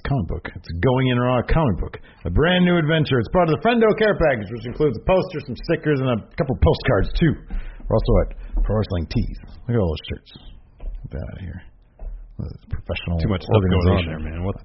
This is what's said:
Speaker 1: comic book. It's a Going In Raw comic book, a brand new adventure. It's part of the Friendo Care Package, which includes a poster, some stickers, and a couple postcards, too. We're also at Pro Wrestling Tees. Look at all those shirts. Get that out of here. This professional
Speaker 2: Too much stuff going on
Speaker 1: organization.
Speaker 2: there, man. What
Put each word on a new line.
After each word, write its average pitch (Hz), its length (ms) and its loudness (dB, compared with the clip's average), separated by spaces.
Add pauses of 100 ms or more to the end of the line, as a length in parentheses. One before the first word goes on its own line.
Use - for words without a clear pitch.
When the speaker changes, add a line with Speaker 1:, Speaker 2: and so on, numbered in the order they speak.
Speaker 1:
comic 117 240 0
book. 82 160 -8
It's - 200 -16
a 82 120 -8
Going 127 320 2
In 123 80 2
Raw 123 240 2
comic 139 320 2
book, - 200 -6 (280)
a 87 80 -4
brand 175 320 4
new 175 160 4
adventure. 147 400 2
It's - 160 -2
part 175 160 4
of 147 40 2
the 151 80 -6
Friendo 226 240 4 (120)
Care 208 160 2
Package, 135 320 0
which 113 160 -10
includes 120 320 0
a - 80 -12
poster, 170 400 0
some 117 120 -8 (120)
stickers, 151 320 0
and 131 80 0
a 120 100 2 (220)
couple 131 200 0
postcards, 123 480 4 (120)
too. 156 120 4 (520)
We're 110 160 0
also 120 120 2 (120)
at - 40 -4 (360)
Pro - 160 0
Wrestling 90 320 -2
Tees. - 260 -2 (300)
Look 120 80 0
at 113 40 4
all 85 120 2
those - 160 -8
shirts. - 220 -12 (760)
Get - 120 -8
that - 40 -6
out - 120 -12
of - 80 -12
here. - 160 -12 (800)
This - 120 -8 (200)
professional - 480 -6
Speaker 2:
Too 78 120 0
much 90 120 -4
stuff 110 80 -2
going 98 160 4
on 90 80 2
Speaker 1:
organization. 90 320 2
Speaker 2:
there, 78 160 -8
man. 80 200 -8
What 98 200 -4